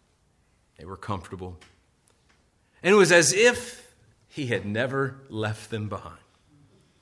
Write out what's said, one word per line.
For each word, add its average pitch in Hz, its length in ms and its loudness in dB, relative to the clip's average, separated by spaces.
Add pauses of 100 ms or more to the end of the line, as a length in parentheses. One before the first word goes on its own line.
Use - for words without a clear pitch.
(760)
They - 60 -20
were 92 140 -14
comfortable. 92 600 -12 (1300)
And 175 100 4
it 214 40 8
was 180 140 6
as 165 220 6
if - 600 0 (340)
he 143 200 -10
had 101 180 -4
never 131 500 -4 (140)
left 107 400 -6
them 107 180 -6
behind. 95 300 -12 (840)